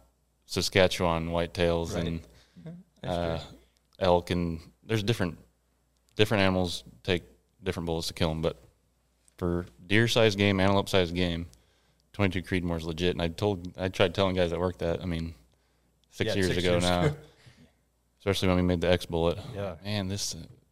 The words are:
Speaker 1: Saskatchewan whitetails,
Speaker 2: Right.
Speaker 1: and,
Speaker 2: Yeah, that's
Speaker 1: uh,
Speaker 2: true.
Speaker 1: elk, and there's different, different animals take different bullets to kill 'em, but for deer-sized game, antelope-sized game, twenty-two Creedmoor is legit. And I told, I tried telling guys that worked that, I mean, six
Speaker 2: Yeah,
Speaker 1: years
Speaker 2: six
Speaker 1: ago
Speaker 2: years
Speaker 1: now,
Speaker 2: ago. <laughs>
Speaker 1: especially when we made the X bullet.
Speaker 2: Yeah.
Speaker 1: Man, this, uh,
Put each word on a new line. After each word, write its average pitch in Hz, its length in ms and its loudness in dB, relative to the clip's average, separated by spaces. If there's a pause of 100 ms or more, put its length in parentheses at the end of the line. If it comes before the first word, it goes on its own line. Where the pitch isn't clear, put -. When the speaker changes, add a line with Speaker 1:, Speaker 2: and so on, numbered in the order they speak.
(480)
Speaker 1:
Saskatchewan 87 840 2
whitetails, 85 680 0
Speaker 2:
Right. 82 120 -2
Speaker 1:
and, 82 140 -6 (440)
Speaker 2:
Yeah, 165 60 -14 (320)
that's 90 140 -4
Speaker 1:
uh, 85 200 -2 (100)
Speaker 2:
true. - 100 -20 (420)
Speaker 1:
elk, 87 320 2
and 85 280 -2 (240)
there's 110 200 -4
different, 101 340 -2 (800)
different 104 260 2
animals 92 420 2 (200)
take 87 200 0 (400)
different 90 220 -4
bullets 82 220 -4
to - 80 -8
kill 85 160 0
'em, 80 100 -4
but 80 180 -2 (760)
for 87 280 -2 (220)
deer-sized 110 500 4
game, 101 220 4
antelope-sized 95 560 2
game, 85 320 -2 (680)
twenty-two 95 340 -2
Creedmoor 87 300 -2
is 78 60 -8
legit. 85 320 0
And - 60 -4
I 85 80 0
told, 90 480 -4
I 92 100 -4
tried 92 260 2
telling 95 220 0
guys 87 160 2
that 85 80 -4
worked 90 200 -2
that, 85 220 -2
I 80 40 -12
mean, 82 280 -4 (800)
six - 160 -4
Speaker 2:
Yeah, 104 80 -2
Speaker 1:
years 95 120 2
Speaker 2:
six 85 120 0
Speaker 1:
ago 90 140 2
Speaker 2:
years 87 100 2
Speaker 1:
now, 90 220 2
Speaker 2:
ago. 73 100 0 (520)
<laughs> - 520 -20
Speaker 1:
especially 98 300 0
when 90 80 4
we 90 60 4
made 90 180 2
the 87 100 2
X 90 160 2
bullet. 82 320 2 (160)
Speaker 2:
Yeah. 98 280 -8
Speaker 1:
Man, 101 260 -4
this, 98 260 -6
uh, 82 40 -14 (320)